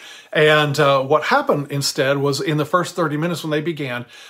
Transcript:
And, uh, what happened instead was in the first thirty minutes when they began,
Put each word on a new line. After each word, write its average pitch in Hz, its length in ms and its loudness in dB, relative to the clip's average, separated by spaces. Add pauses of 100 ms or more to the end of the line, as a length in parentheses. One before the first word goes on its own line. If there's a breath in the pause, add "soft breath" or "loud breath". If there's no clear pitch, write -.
(320 loud breath)
And, 151 480 4
uh, 139 220 4
what 147 220 2
happened 156 460 0
instead 143 460 -2
was 139 240 -2
in 151 160 -2
the 151 80 0
first 175 320 -2
thirty 151 220 -2
minutes 165 260 -4
when 160 60 -6
they 151 100 0
began, 143 460 -6 (240 loud breath)